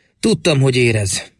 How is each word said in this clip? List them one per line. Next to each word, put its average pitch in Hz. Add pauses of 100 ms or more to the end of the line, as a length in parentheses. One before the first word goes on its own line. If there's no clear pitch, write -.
(200)
Tudtam, 160
hogy 135
érez, 110